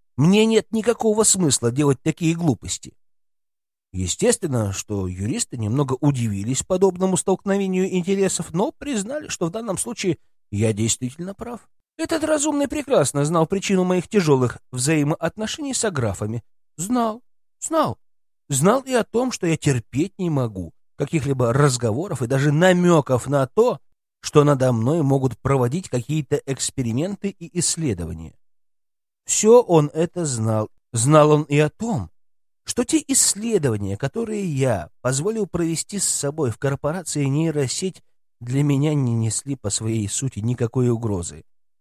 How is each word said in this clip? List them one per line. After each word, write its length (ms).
Мне 300
нет 260
никакого 520
смысла 480
делать 300
такие 340
глупости. 580
Естественно, 840
что 340
юристы 500
немного 420
удивились 640
подобному 520
столкновению 800
интересов, 580
но 200
признали, 560
что 180
в 60
данном 260
случае 400
я 220
действительно 600
прав. 360
Этот 260
разумный 440
прекрасно 560
знал 220
причину 380
моих 240
тяжелых 500
взаимоотношений 1000
с 120
аграфами. 580
Знал, 460
знал. 380
Знал 320
и 120
о 100
том, 280
что 160
я 100
терпеть 600
не 120
могу 440
каких-либо 580
разговоров 680
и 60
даже 240
намеков 760
на 200
то, 320
что 220
надо 260
мной 300
могут 360
проводить 520
какие-то 560
эксперименты 840
и 300
исследования. 760
Все 360
он 320
это 320
знал. 440
Знал 380
он 120
и 160
о 100
том, 400
что 220
те 200
исследования, 920
которые 480
я 440
позволил 440
провести 540
с 80
собой 440
в 60
корпорации 680
нейросеть, 760
для 240
меня 300
не 200
несли 440
по 120
своей 380
сути 320
никакой 500
угрозы. 540